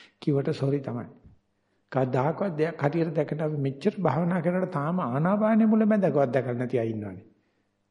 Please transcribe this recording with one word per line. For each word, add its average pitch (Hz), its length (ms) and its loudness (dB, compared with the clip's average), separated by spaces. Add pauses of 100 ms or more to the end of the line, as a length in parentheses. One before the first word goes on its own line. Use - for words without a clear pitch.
(160)
කිව්වට 139 360 0
සෝරි 143 280 0
තමයි. 120 260 -6 (840)
කවදාකවත් 135 600 0
දෙයක් 156 240 -2
හරියට 160 360 0
දැකලා 151 320 -2
අපි 151 120 -4
මෙච්චර 139 380 -2
භාවනා 175 440 0
කරලා 180 280 0
තාම 160 300 -2
ආනාපානෙ 196 680 2
මුල 220 180 4
මැදකවත් 165 460 2
දැකලා 123 240 0
නැති 123 240 -2
අය 113 120 0
ඉන්නවනේ. 101 340 -8 (640)